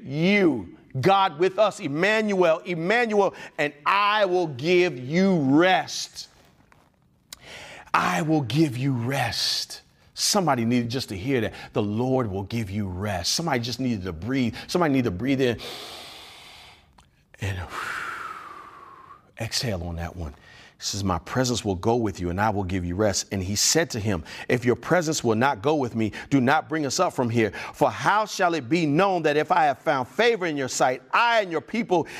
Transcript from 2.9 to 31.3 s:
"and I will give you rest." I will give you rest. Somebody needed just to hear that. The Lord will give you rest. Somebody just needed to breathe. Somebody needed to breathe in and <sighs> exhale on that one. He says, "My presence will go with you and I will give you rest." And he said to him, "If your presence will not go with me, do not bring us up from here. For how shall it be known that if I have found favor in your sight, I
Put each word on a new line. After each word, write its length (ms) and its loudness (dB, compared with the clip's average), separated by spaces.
"and 160 0
I 420 2
will 200 0
give 540 2
you 380 2
rest." 880 2
I 300 0
will 200 2
give 360 0
you 140 -2
rest. 880 -4
Somebody 520 0
needed 240 2
just 200 -6
to 80 -6
hear 240 0
that. 120 -2
The 80 0
Lord 480 0
will 140 -4
give 260 -6
you 180 -4
rest. 460 -4
Somebody 260 0
just 200 -6
needed 240 -2
to 100 -6
breathe. 400 -2
Somebody 260 2
needed 120 2
to 120 -2
breathe 240 0
in 160 2
and 160 -4
<sighs> 920 -20
exhale 420 -4
on 140 -8
that 200 -8
one. 200 -10
He 80 -8
says, 160 -6
"My 160 2
presence 440 -2
will 120 0
go 200 0
with 240 -2
you 100 -2
and 120 -2
I 80 2
will 160 -4
give 180 -2
you 120 -4
rest." 360 0
And 100 -2
he 140 -4
said 360 2
to 100 -6
him, 240 -2
"If 160 2
your 100 4
presence 480 0
will 120 4
not 260 0
go 140 2
with 200 -2
me, 160 0
do 120 4
not 260 4
bring 180 -2
us 140 -4
up 140 2
from 160 0
here. 240 2
For 160 2
how 360 2
shall 280 0
it 140 -4
be 180 2
known 380 2
that 140 4
if 120 0
I 140 4
have 160 2
found 300 0
favor 360 2
in 120 -2
your 100 -2
sight, 340 0
I 260 4